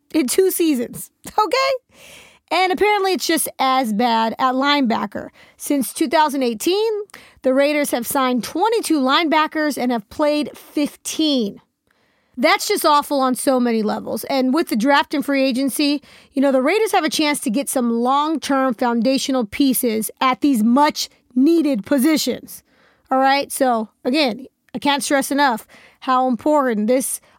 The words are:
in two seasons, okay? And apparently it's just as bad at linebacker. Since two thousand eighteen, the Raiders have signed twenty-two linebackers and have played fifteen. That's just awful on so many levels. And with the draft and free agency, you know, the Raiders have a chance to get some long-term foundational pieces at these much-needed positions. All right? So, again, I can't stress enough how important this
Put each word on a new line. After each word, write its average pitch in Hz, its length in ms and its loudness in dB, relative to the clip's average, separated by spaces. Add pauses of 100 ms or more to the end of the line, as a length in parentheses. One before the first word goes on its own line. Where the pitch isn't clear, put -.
(120)
in 311 140 0
two 370 240 2
seasons, 302 600 -2 (280)
okay? 508 340 0 (800)
And 359 220 2
apparently 381 400 2
it's 294 140 -4
just 330 220 0 (100)
as 262 340 0
bad 226 460 0
at 262 160 0
linebacker. 262 760 -2 (280)
Since - 360 -2
two 320 160 -2
thousand 294 340 0
eighteen, 359 500 0 (500)
the 262 120 2
Raiders 285 360 2
have 247 160 -4
signed 254 380 0
twenty-two 370 560 0
linebackers 302 800 0
and 247 140 -2
have 233 160 -4
played 294 480 -2
fifteen. 285 1040 -4 (760)
That's 330 300 0
just - 180 0
awful 294 360 2
on 254 160 0
so 262 240 0
many 233 220 0
levels. 214 420 -6
And 262 280 0
with 320 160 0
the 285 80 -4
draft 285 380 0
and 277 100 -2
free 277 200 0
agency, 277 580 -2 (300)
you 269 100 0
know, 277 80 4
the 262 120 2
Raiders 392 280 0
have 359 140 2
a 320 40 -2
chance 294 320 0
to 262 100 -4
get 262 180 -2
some 240 240 -2
long-term 269 840 0
foundational 254 720 0
pieces 233 640 -2 (100)
at - 200 0
these 262 240 2
much-needed 277 1200 2
positions. 262 800 0 (440)
All 262 100 0
right? 277 340 2
So, 233 360 0 (160)
again, 254 420 -2 (280)
I 233 60 -10
can't 285 240 0
stress 269 260 0
enough 269 380 0 (320)
how 254 260 0
important 254 640 0
this 254 320 -2 (180)